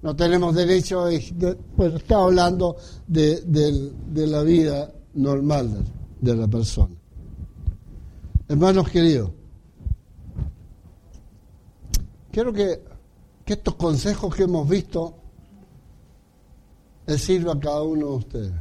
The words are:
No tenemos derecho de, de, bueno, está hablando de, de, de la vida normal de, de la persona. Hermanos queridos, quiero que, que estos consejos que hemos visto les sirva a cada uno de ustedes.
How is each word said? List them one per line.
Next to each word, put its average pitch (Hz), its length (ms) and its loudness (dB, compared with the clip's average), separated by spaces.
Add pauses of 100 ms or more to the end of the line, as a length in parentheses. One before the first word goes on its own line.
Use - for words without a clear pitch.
No 151 160 -6
tenemos 175 360 2
derecho 180 520 2
de, 170 140 0 (140)
de, 175 240 -2 (200)
bueno, 170 180 2
está 214 220 2
hablando 180 580 4 (320)
de, 156 340 2
de, 147 520 0 (140)
de 156 200 -2
la 151 160 0
vida 156 480 2 (220)
normal 139 720 0 (360)
de, 123 100 2
de 117 60 2
la 110 120 0
persona. 104 460 0 (1500)
Hermanos 175 400 4
queridos, 147 420 4 (3000)
quiero 233 200 -2
que, 202 300 0 (640)
que - 80 -2
estos - 220 -4
consejos 175 600 -2
que 196 80 2
hemos 170 240 0
visto 165 480 -2 (1900)
les 151 160 -2
sirva 170 320 0
a 143 60 -2
cada 147 240 -4
uno 156 240 -2
de 139 80 -4
ustedes. 110 460 -8